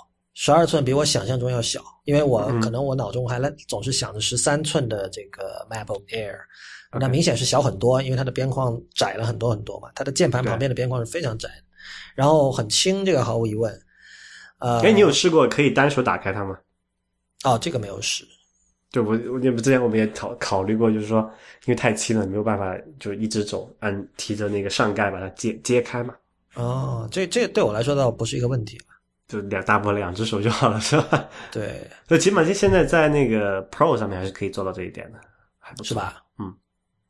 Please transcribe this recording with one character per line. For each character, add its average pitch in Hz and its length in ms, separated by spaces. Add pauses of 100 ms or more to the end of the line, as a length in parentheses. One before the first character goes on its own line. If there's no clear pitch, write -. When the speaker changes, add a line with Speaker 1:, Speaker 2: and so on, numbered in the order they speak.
(340)
Speaker 1:
十 - 160
二 160 160
寸 147 180
比 127 80
我 147 120
想 117 200
象 127 140
中 123 100
要 123 140
小， - 180 (240)
因 143 80
为 143 120
我， 123 240
Speaker 2:
嗯。 120 120
Speaker 1:
可 110 100
能 127 140
我 135 80
脑 123 200
中 123 160
还 123 100
来， 139 100 (200)
总 104 120
是 131 120
想 120 200
着 107 80
十 123 160
三 147 280
寸 143 240
的 98 220
这 104 160
个 - 440
MacBook 107 360
Air， 104 280 (560)
Speaker 2:
OK。 120 100
Speaker 1:
那 131 80
明 139 140
显 127 140
是 123 80
小 135 180
很 101 160
多， 127 240
因 131 80
为 127 60
它 135 80
的 123 80
边 131 180
框 123 300 (160)
窄 101 180
了 110 100
很 110 140
多 113 120
很 107 120
多 101 160
嘛， - 160
它 - 80
的 - 80
键 - 180
盘 123 160
旁 98 140
边 135 100
的 127 60
边 123 140
框 123 160
是 113 60
非 170 120
常 113 160
窄 - 100
的， - 60
Speaker 2:
对。 - 80 (540)
Speaker 1:
然 135 100
后 147 240
很 123 180
轻， 190 360
这 190 80
个 131 100
毫 113 160
无 117 80
疑 107 80
问。 110 180 (840)
呃， 120 220
Speaker 2:
哎， 185 100
你 208 100
有 165 120
试 175 180
过 151 160
可 147 160
以 139 80
单 135 180
手 135 140
打 92 160
开 95 140
它 104 120
吗？ 95 140 (840)
Speaker 1:
哦， 127 160
这 170 100
个 131 80
没 107 80
有 98 140
试。 - 240 (680)
Speaker 2:
就 123 120
我， 107 80 (200)
我， 127 80
之 123 240
前 131 200
我 120 40
们 110 120
也 107 80
考-， 107 340
考 95 220
虑 107 120
过， 113 160
就 107 80
是 104 80
说， 110 140 (460)
因 123 60
为 - 20
太 117 180
轻 110 260
了， 98 80
没 95 100
有 104 60
办 104 160
法 95 160 (240)
就 104 140
一 107 160
只 107 160
手 - 240 (120)
按， 101 360
提 - 180
着 104 140
那 101 140
个 98 80
上 107 240
盖 104 160
把 92 100
它 95 100
揭-， 110 320
揭 120 200
开 123 200
嘛。 127 120 (400)
Speaker 1:
哦， 123 560
这， 185 160
这 226 200
对 208 160
我 110 120
来 113 80
说 143 120
倒 135 160
不 110 140
是 135 140
一 - 20
个 120 80
问 123 160
题 120 140
了。 - 60 (440)
Speaker 2:
就 107 140
两， 98 220
大 107 140
不 104 120
了 104 80
两 90 160
只 110 100
手 110 160
就 107 80
好 113 220
了， 107 100
是 147 160
吧？ - 320 (240)
Speaker 1:
对。 104 340 (220)
Speaker 2:
所 165 80
以 160 40
起 185 100
码 185 140
现 196 280
在 175 120
在 156 240
那 143 200
个 101 400
Pro 147 300
上 107 100
面 92 100
还 92 60
是 95 60
可 98 160
以 95 40
做 101 140
到 92 80
这 90 120
一 90 60
点 - 220
的， - 60 (400)
还 - 160
不 - 80
错。 - 60
Speaker 1:
是 117 60
吧？ 98 280 (160)
Speaker 2:
嗯。 92 160 (560)